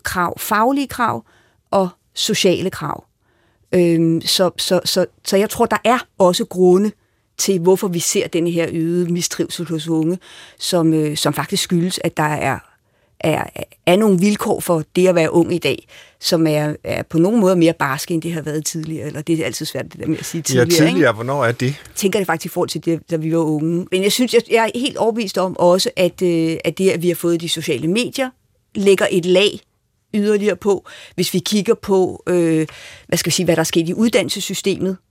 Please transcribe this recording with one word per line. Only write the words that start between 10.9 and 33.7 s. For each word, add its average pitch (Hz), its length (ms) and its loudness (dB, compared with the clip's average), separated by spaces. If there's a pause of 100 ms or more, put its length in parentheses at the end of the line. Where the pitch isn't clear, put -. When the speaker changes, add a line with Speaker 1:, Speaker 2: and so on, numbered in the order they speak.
Speaker 1:
øh, 151 220 0
som 151 180 0
faktisk 160 280 -4
skyldes, 175 420 0
at 170 120 -2
der 160 60 0
er, 147 360 -2 (600)
er, - 240 0 (420)
er 175 100 6
nogle 208 220 4
vilkår 208 420 2
for 165 220 0 (140)
det 180 120 6
at 185 60 4
være 160 180 2
ung 170 220 2
i 170 40 -2
dag, 147 300 -4 (320)
som 160 260 0
er, 151 280 0 (100)
er - 180 -4
på - 160 -4
nogen 202 220 4
måder 185 140 4
mere 165 180 4
barske, 143 420 -4
end 160 80 -2
det 170 100 -6
har 160 100 -6
været 151 220 -6
tidligere. 156 420 -8
Eller 147 160 -10
det 160 180 0
er - 40 -2
altid 156 220 -6
svært, 127 260 -8
det - 80 -20
der - 60 -6
med 156 120 -2
at 151 60 -10
sige - 140 -8
Speaker 2:
Ja, 160 40 -6
Speaker 1:
tidligere, 127 240 2
ikke? 113 100 2
Speaker 2:
tidligere. 156 360 4
Hvornår 123 320 -2
er 117 80 2
det? 123 140 -2
Speaker 1:
Jeg - 280 -6
tænker 196 260 -2
det 185 60 -2
faktisk 165 260 -4
i - 20 -18
forhold 175 140 -2
til - 160 -8
det, 165 260 -4
da 170 60 -2
vi 160 160 -4
var 165 100 0
unge. 160 500 -2
Men 185 100 0
jeg 196 100 0
synes, 247 220 0
jeg, 233 160 4
jeg 226 140 2 (100)
er 247 40 -6
helt 247 180 -4
overbevist 214 420 -2
om 185 200 -2
også, 185 380 4
at, 175 260 0
øh, 165 420 0
at 165 140 -4
det, 190 120 4
at 170 120 -2
vi 175 60 2
har 170 60 0
fået 170 260 -2
de 170 80 -8
sociale 151 400 -4
medier, 240 420 -2 (440)
lægger 196 360 4
et 175 140 0
lag 185 360 2 (540)
yderligere 208 420 0
på. 196 300 -2 (280)
Hvis 175 200 -2
vi 185 40 2
kigger 208 360 0
på, 190 520 -2
øh, 165 400 2 (400)
hvad 170 120 0
skal - 100 -2
jeg 160 40 0
sige, 185 120 0
hvad 165 120 2
der 160 40 0
er 160 40 0
sket 165 240 0